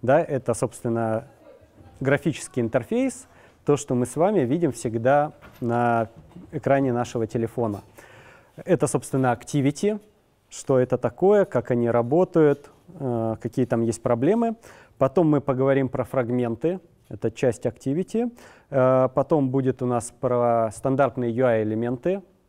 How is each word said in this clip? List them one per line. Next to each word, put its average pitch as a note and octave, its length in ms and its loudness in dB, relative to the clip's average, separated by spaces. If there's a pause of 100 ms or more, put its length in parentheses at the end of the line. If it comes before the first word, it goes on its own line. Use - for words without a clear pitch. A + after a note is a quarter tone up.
Да, C#3 220 4
это, C3 320 -2
собственно, A2+ 720 -4 (720)
графический C3+ 640 -2
интерфейс, A#3+ 640 -2 (400)
то, C#3+ 100 4
что - 180 -4
мы B2 120 0
с - 100 -10
вами F3+ 240 2
видим C#3+ 320 0
всегда C3 600 0 (280)
на A#2 480 0 (420)
экране C3+ 440 0
нашего A#2+ 320 -4
телефона. A2+ 560 -4 (720)
Это, F3+ 300 0
собственно, C3 520 -2
Activity, D3 640 -2 (480)
что - 300 0
это B2+ 180 2
такое, F#3+ 480 2
как - 280 -2
они A#2+ 180 0
работают, C#3+ 800 2 (280)
э, A2+ 400 -2
какие A#2+ 280 -2
там A#2 160 0
есть A2+ 200 -4
проблемы. G3 540 0 (400)
Потом D#3 320 4
мы D3 140 4
поговорим C3+ 480 0
про B2+ 140 -4
фрагменты, B2 760 -2 (300)
это A2+ 200 -4
часть B2 360 -2
Activity. F#3 680 -4 (360)
Э, C3 440 4
потом C#3 360 0
будет C3 320 -2
у B2 40 -2
нас A#2+ 240 -2
про A#2+ 640 0
стандартные C3 600 0
U B2 120 0
I A2+ 200 2
элементы B2 580 -4 (260)